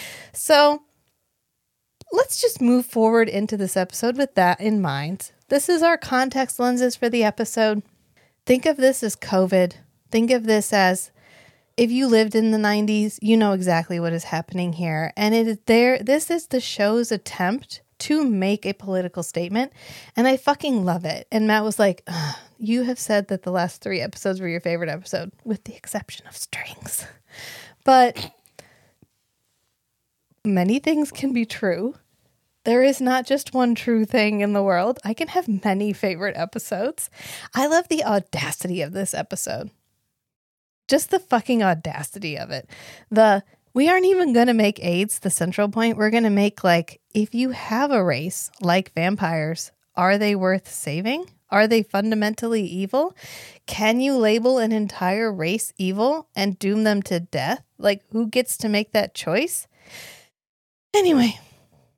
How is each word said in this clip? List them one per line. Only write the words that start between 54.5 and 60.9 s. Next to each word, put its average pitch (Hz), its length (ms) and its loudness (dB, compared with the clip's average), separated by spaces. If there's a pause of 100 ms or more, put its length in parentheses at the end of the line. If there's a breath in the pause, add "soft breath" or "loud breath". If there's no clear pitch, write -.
an 226 140 0
entire 214 600 -2
race 180 460 -4
evil 220 580 -2
and 202 220 -2
doom 208 260 0
them 202 200 2
to 175 160 -2
death? 170 420 -4 (160)
Like, 202 320 0
who 226 160 -2
gets 247 320 -2
to 226 100 -4
make 208 240 -2
that 208 220 -2
choice?" 220 520 -4 (1300 loud breath)